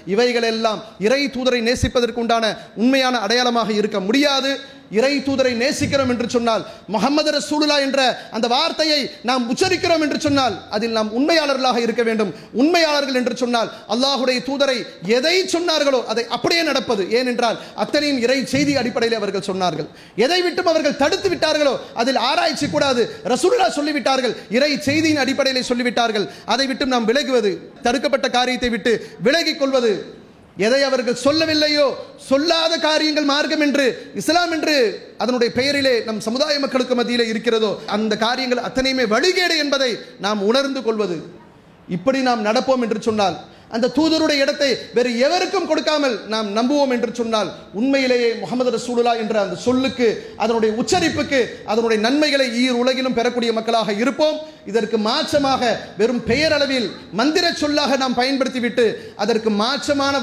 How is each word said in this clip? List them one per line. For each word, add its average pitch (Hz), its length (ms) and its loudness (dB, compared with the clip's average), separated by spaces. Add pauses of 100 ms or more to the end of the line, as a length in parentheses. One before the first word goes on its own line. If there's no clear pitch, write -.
(140)
இவைகளெல்லாம் 226 680 0 (240)
இறை 269 160 2 (120)
தூதரை 247 360 0
நேசிப்பதற்கு 240 540 0
உண்டான 226 300 2 (280)
உண்மையான 254 440 2
அடையாளமாக 233 540 2
இருக்க 208 280 -2
முடியாது. 277 440 2 (460)
இறை 262 140 2 (140)
தூதரை 262 340 2
நேசிக்கிறோம் 269 520 0
என்று 240 220 -2
சொன்னால், 233 280 0 (320)
முஹம்மது 285 420 2
ரசூலுல்லாஹ் 294 480 0
என்ற 269 160 0 (360)
அந்த 226 180 0
வார்த்தையை 311 440 0 (300)
நாம் 254 240 0
உச்சரிக்கிறோம் 349 540 2
என்று 285 180 -2
சொன்னால், 269 320 2 (200)
அதில் 226 220 -2
நாம் 214 200 -2
உண்மையாளர்களாக 277 640 2
இருக்க 233 240 0
வேண்டும். 214 220 0 (320)
உண்மையாளர்கள் 294 580 2
என்று 240 220 -2
சொன்னால், 233 280 0 (240)
அல்லாஹுடைய 254 440 0 (100)
தூதரை 269 280 0 (400)
எதை 311 180 2 (200)
சொன்னார்களோ 302 460 2 (120)
அதை 233 120 -2 (120)
அப்படியே 339 340 0
நடப்பது. 226 340 0 (140)
ஏனென்றால், 240 400 0 (260)
அத்தனையும் 294 400 0
இறை 262 140 2 (160)
செய்தி 285 280 2
அடிப்படையில் 226 380 0
அவர்கள் 196 300 -4
சொன்னார்கள். 175 380 -2 (380)
எதை 359 200 2
விட்டும் 349 260 0
அவர்கள் 302 300 0
தடுத்து 359 320 0
விட்டார்களோ 302 400 2 (280)
அதில் 247 180 2 (100)
ஆராய்ச்சி 320 440 0
கூடாது. 269 300 2 (300)
ரசூலுல்லாஹ் 359 440 2
சொல்லிவிட்டார்கள், 269 560 0 (240)
இறை 294 140 2 (160)
செய்தியின் 302 360 2
அடிப்படையிலே 262 460 0
சொல்லிவிட்டார்கள். 233 580 0 (260)
அதை 262 180 0
விட்டும் 262 240 -2
நாம் 233 140 0
விலகுவது, 233 440 2 (320)
தடுக்கப்பட்ட 262 500 0
காரியத்தை 247 400 0
விட்டு 226 180 2 (340)
விலகிக் 311 340 0
கொள்வது, 254 320 2 (720)
எதை 254 240 4
அவர்கள் 247 340 -2
சொல்லவில்லையோ, 302 640 2 (400)
சொல்லாத 330 480 2 (100)
காரியங்கள் 302 460 2
மார்க்கம் 302 360 2
என்று, 277 200 2 (340)
இஸ்லாம் 339 360 2
என்று 302 200 0 (460)
அதனுடைய 240 340 0
பெயரிலே 269 380 2 (140)
நம் 214 180 -6
சமுதாய 285 380 -2
மக்களுக்கு 254 340 0
மத்தியிலே 240 340 0
இருக்கிறதோ, 220 380 0 (260)
அந்த 214 280 -2
காரியங்கள் 247 440 -2
அத்தனையுமே 262 460 0
வழிகேடு 349 500 2
என்பதை 269 260 0 (360)
நாம் 208 240 -2
உணர்ந்து 269 360 0
கொள்வது. 214 300 -2 (800)
இப்படி 269 320 0
நாம் 226 200 0
நடப்போம் 247 380 2
என்று 220 220 -2
சொன்னால், 202 280 0 (380)
அந்த 240 200 0
தூதருடைய 311 500 2
இடத்தை 285 240 0 (280)
வேறு 247 140 2 (160)
எவருக்கும் 349 420 0
கொடுக்காமல் 302 480 0 (160)
நாம் 220 240 -4
நம்புவோம் 262 400 2
என்று 233 140 -2 (100)
சொன்னால், 220 280 -2 (300)
உண்மையிலேயே 254 500 2 (140)
முஹம்மது 247 320 -2
ரசூலுல்லாஹ் 233 480 0
என்ற 214 220 -2
அந்த 180 120 -4 (100)
சொல்லுக்கு, 247 420 2 (340)
அதனுடைய 220 380 2
உச்சரிப்புக்கு, 302 600 0 (320)
அதனுடைய 226 340 2
நன்மைகளை 277 400 2 (180)
ஈர் 254 180 2
உலகிலும் 254 360 0
பெறக்கூடிய 233 400 0
மக்களாக 220 440 0
இருப்போம். 302 340 2 (360)
இதற்கு 220 340 0
மாற்றமாக, 269 560 0 (380)
வெறும் 240 280 0
பெயரளவில் 277 580 0 (340)
மந்திர 311 300 2 (120)
சொல்லாக 294 400 0
நாம் 247 180 0
பயன்படுத்திவிட்டு, 247 640 0 (380)
அதற்கு 220 260 0 (120)
மாற்றமான 277 600 0